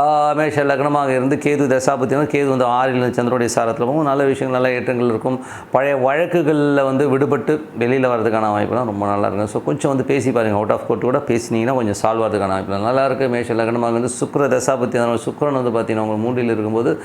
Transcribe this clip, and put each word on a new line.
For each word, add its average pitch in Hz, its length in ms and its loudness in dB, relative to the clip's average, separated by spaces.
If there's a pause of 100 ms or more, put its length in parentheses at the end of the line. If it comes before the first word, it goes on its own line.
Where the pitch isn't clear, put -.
(320)
மேஷ 147 320 0
லக்னமாக 143 440 0
இருந்து 131 280 0
கேது 143 300 0
தசாபுத்தினா, 131 600 2
கேது 143 220 0
வந்து 131 160 2
ஆறில் 123 320 2
இருந்து 123 180 0
சந்திரனுடைய 120 400 0
சாரத்துல 117 320 0
போகும். 151 160 0
நல்ல 143 220 2
விஷயங்கள், 131 360 0
நல்ல 127 100 2
ஏற்றங்கள் 123 380 0
இருக்கும். 123 280 0 (340)
பழைய 139 260 2
வழக்குகள்ல 147 880 2
வந்து 135 240 2
விடுபட்டு 139 520 2 (180)
வெளியில 127 280 2
வர்றதுக்கான 110 440 0
வாய்ப்புலாம் 104 340 0
ரொம்ப 101 220 -2
நல்லா 101 200 0
இருக்கும். 101 200 -2
So, 120 160 -4
கொஞ்சம் 147 280 -2
வந்து 131 140 0
பேசி 131 280 0
பாருங்க. 110 260 0
out 104 120 0
of 117 100 0
court 113 200 -2
கூட 127 180 0
பேசினீங்கன்னா 117 560 -2
கொஞ்சம் 107 200 0
சால்வ் 113 280 0
ஆகிறதுக்கான 101 300 0
வாய்ப்புலாம் 95 340 -4
நல்லா 131 180 0
இருக்கு. 131 240 0
மேஷ 120 240 -2
லக்னமாக 117 380 0
இருந்து 120 180 0
சுக்கிர 143 400 -2
தசாபுத்தி, 123 480 0
அதனால 117 200 0
சுக்கிரன் 139 380 -4
வந்து 127 160 0
பார்த்தீங்கன்னா, 110 340 -2
உங்களுக்கு 107 220 -2
மூன்றில் 123 240 -2
இருக்கும்போது 110 400 0 (140)